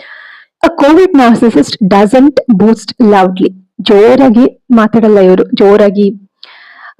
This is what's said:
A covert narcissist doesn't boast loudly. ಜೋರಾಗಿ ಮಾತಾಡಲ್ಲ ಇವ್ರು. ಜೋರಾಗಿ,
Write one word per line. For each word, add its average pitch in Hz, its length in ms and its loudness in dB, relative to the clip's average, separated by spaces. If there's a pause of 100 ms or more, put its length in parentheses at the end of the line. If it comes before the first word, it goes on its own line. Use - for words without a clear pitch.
(680)
A - 180 -4
covert 359 280 2
narcissist 240 720 0
doesn't 208 520 0 (200)
boast 220 460 -2
loudly. 190 500 0 (280)
ಜೋರಾಗಿ 240 880 0
ಮಾತಾಡಲ್ಲ 220 480 0
ಇವ್ರು. 185 260 0
ಜೋರಾಗಿ, 202 680 0 (880)